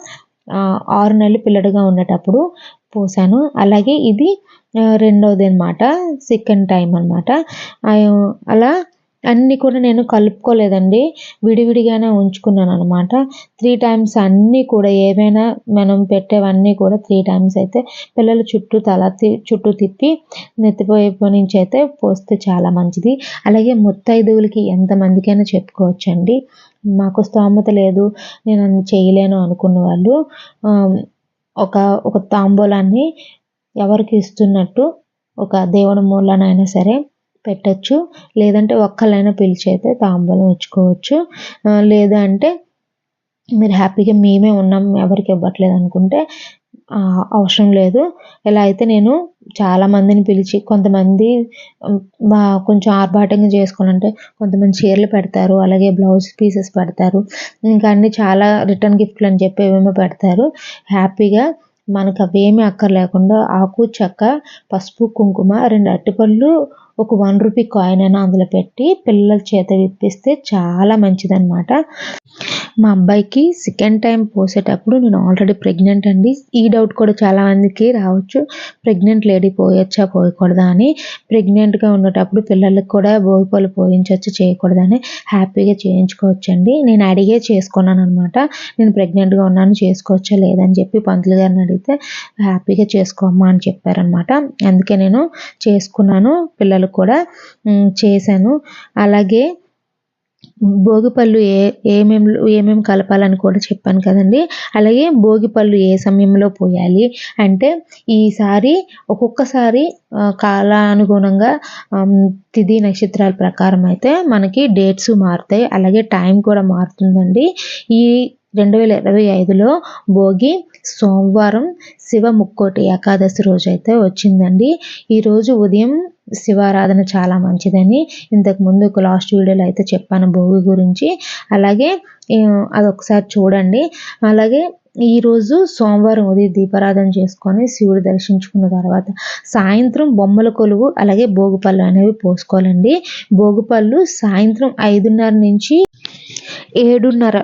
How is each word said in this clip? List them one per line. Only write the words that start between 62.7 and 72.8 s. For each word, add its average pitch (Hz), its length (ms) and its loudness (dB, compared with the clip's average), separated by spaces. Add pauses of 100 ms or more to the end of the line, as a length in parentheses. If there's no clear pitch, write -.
ఆకు, 190 520 -2 (140)
చెక్క, 220 380 -4 (320)
పసుపు, 220 440 -6
కుంకుమ, 196 360 0 (140)
రెండు 208 240 0
అరటిపళ్ళు, 220 800 0 (300)
ఒక 220 160 -2
వన్ 196 260 0
రూపీ 220 220 0
కాయిన్ 190 380 -2
అయినా 190 200 2
అందులో 185 240 0
పెట్టి 240 640 -4
పిల్లల 208 320 2 (160)
చేత 190 180 0
విప్పిస్తే 196 680 -2 (120)
చాలా 185 420 0
మంచిదన్నమాట. 190 880 0 (920)
మా 214 120 4